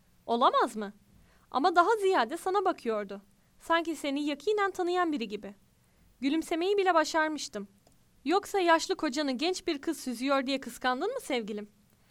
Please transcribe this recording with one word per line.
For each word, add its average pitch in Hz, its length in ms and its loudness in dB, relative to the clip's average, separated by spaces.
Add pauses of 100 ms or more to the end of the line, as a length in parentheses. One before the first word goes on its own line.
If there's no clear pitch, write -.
(260)
"Olamaz 285 500 2
mı?" 208 160 -8 (580)
"Ama 330 260 2
daha 359 200 6
ziyade 339 400 2
sana 381 280 -2
bakıyordu. 208 580 -4 (380)
Sanki 330 360 0
seni 294 280 -2
yakinen 392 460 0
tanıyan 359 420 0
biri 233 160 -2
gibi." 202 260 -10 (640)
Gülümsemeyi 330 560 0
bile 370 180 4
başarmıştım. 311 760 0 (560)
"Yoksa 392 360 0
yaşlı 339 360 2
kocanı 294 360 -2
genç 311 340 -4
bir 311 140 -2
kız 320 200 -6
süzüyor 262 460 -2
diye 269 140 -2
kıskandın 262 520 -2
mı 539 80 -8
sevgilim?" 214 500 -6 (400)